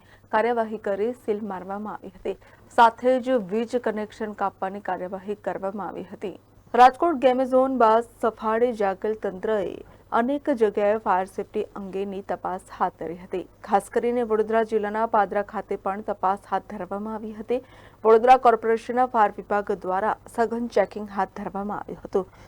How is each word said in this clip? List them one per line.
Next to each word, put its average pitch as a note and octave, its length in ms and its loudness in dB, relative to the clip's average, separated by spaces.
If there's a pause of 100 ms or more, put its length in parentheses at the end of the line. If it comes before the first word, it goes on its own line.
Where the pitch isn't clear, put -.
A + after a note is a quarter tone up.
(300)
કાર્યવાહી A3+ 480 0
કરી G#3 340 -4
સીલ A3 300 -6
મારવામાં G3 520 -10
આવી - 140 -14
હતી. F#3+ 260 -10 (420)
સાથે B3 440 4
જ A#3+ 100 -6
વીજ A3+ 460 -2
કનેક્શન G#3+ 580 -6
કાપવાની G3 460 -6
કાર્યવાહી F#3+ 560 -8
કરવામાં F#3+ 520 -8
આવી F3 160 -10
હતી. - 360 -12 (360)
રાજકોટ B3+ 400 6
ગેમ B3+ 280 2
ઝોન C4 340 2
બાદ A3+ 260 4 (180)
સફાળે A3+ 520 0
જાગેલ G#3 400 -2
તંત્રએ G3+ 640 -4 (340)
અનેક C4 380 0
જગ્યાએ G#3+ 480 2
ફાયર F#3+ 280 0
સેફટી G3 380 -8
અંગેની G3 580 -8
તપાસ F3+ 400 -6 (180)
હાથ F#3 200 0
ધરી E3 160 -8
હતી. F3+ 320 -8 (160)
ખાસ G3+ 260 0
કરીને A#3+ 340 0
વડોદરા A3 400 2
જિલ્લાના G#3+ 420 -2
પાદરા G#3 360 2
ખાતે G3 340 -6
પણ G3 260 -4
તપાસ G3+ 380 -2 (100)
હાથ F#3+ 200 -2
ધરવામાં G#3 440 -8
આવી A3 200 -10
હતી. A#3 280 -4 (440)
વડોદરા A#3 320 8
કોર્પોરેશનના A#3 680 2
ફાયર A3 320 2
વિભાગ G#3 340 -4
દ્વારા F#3 440 -2 (200)
સઘન A#3 320 -2
ચેકિંગ G#3 420 -2
હાથ G3 280 -4
ધરવામાં G3 420 -8
આવ્યું - 260 -12
હતું, F#3 240 -2 (180)